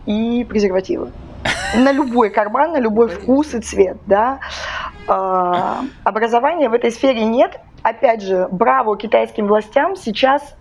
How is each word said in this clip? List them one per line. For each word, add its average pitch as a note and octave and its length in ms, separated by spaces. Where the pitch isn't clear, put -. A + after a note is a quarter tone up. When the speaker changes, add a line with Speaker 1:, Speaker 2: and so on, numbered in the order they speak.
Speaker 1:
и A#3 380
презервативы. F#3+ 680
На B3+ 160
любой B3 380
карман, A#3 420
на D#4 80
любой A3 280
Speaker 2:
Конечно. F3+ 160
Speaker 1:
вкус C4+ 300
и F#3+ 60
цвет, G3 360
да. A3+ 320
А, F#3 760
образования A#3+ 640
в A3 60
этой A#3 180
сфере A#3 320
нет. B3 360
Опять A3+ 400
же, F#3 280
браво A3+ 460
китайским A3 500
властям. G#3+ 500
Сейчас, C4+ 460